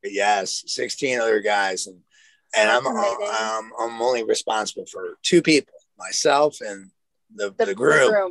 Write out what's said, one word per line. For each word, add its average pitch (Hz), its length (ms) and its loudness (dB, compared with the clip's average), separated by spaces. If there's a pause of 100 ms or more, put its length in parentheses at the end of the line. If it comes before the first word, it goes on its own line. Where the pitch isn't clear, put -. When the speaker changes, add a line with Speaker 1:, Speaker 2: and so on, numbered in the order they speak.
Speaker 1:
Yes, 101 640 -2
sixteen 127 540 -4
other 110 180 2
guys, 101 480 -2
and, 92 140 -20 (540)
and 107 140 4
Speaker 2:
That's 123 160 2
Speaker 1:
I'm, 247 120 -2
Speaker 2:
amazing. 202 340 -2
Speaker 1:
I'm, 110 480 -4
I'm 117 220 -4
only 120 220 0
responsible 107 640 -4
for 90 340 -12
two 170 200 4
people, 151 320 0 (240)
myself 147 640 0
and 98 300 -12 (440)
the, 104 240 -4
Speaker 2:
The, 220 100 0
Speaker 1:
the 196 80 -2
groom. 135 360 4 (200)